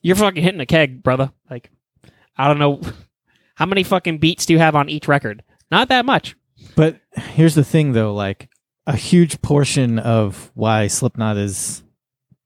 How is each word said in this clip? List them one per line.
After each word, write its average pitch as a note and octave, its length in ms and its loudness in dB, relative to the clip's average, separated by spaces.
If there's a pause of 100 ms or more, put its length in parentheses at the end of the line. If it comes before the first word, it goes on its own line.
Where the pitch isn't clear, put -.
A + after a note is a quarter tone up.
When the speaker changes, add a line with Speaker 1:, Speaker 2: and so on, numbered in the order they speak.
Speaker 1:
you're F3 140 0
fucking F#3+ 260 0
hitting F3+ 200 -2
a B2 40 -6
keg, C#3+ 380 0
brother. C3 280 0 (180)
Like, B2 200 -16 (680)
I C3+ 100 0
don't D3 120 2
know. C#3+ 220 0 (380)
<laughs> - 360 -20
How D3+ 100 0
many G3 180 0
fucking F3+ 360 -2
beats D#3+ 260 0
do E3 80 2
you D#3+ 60 6
have D#3 160 4
on D3 140 0
each D3+ 180 -8
record? B2+ 360 -2 (280)
Not A3+ 180 0
that B3 160 2
much." A#3 300 -2 (400)
Speaker 2:
But D#3+ 240 2 (160)
here's D#3 400 2
the D3 100 4
thing, D3+ 280 0
though. A2 200 0
Like, G2+ 360 -8 (380)
a D3 80 -2
huge - 460 2
portion C3 580 0
of A2 560 -2
why A2 320 0
Slipknot A2 500 -2
is - 460 -8 (640)